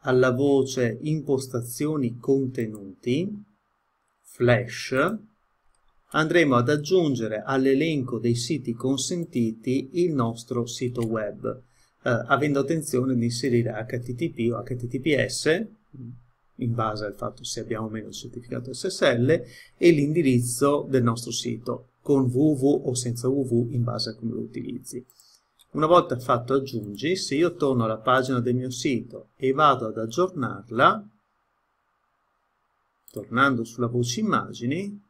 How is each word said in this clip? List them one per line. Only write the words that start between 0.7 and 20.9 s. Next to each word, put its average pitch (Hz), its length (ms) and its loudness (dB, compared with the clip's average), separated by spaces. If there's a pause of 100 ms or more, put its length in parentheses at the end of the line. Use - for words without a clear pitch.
impostazioni 143 1160 -2
contenuti, 123 1300 -2 (760)
flash, 131 960 0 (960)
andremo 156 440 4
ad 120 140 4
aggiungere 143 720 2
all'elenco 135 760 2
dei 117 160 2
siti 123 380 -4
consentiti 131 1160 -2 (120)
il 170 120 2
nostro 117 500 -2
sito 123 420 -4
web, 110 560 -4 (400)
eh, 123 80 0 (160)
avendo 139 340 2
attenzione 135 540 0
di 117 100 0
inserire 120 480 0
H 113 280 -6
T 123 140 -8
T 160 160 -4
P 120 200 -2
o 113 60 -4
H 104 180 -8
T 120 140 -8
T 131 120 -6
P 131 260 0
S, 170 400 0 (880)
in 117 180 -2
base 110 300 -2
al 101 100 -6
fatto 113 300 -10
se - 160 -8
abbiamo 110 260 -6
o 107 40 -8
meno 107 180 -10
il 101 60 -16
certificato 123 580 -12
S - 160 -6
S - 140 -2
L, 127 260 4 (480)
e 175 140 6
l'indirizzo 143 1000 2
del 131 140 2